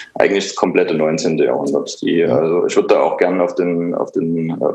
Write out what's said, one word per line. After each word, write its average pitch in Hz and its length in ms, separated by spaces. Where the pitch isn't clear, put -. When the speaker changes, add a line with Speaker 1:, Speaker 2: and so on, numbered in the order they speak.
Speaker 1:
eigentlich 98 320
das - 80
komplette 90 380
neunzehnte 78 500
Jahrhundert. 69 580
Die, 82 220
Speaker 2:
Mhm. 78 80
Speaker 1:
also 82 360
ich - 100
würde 101 100
da 92 140
auch 80 160
gerne 90 260
auf 87 120
den, 87 400
auf - 180
den, 82 380
äh, 71 240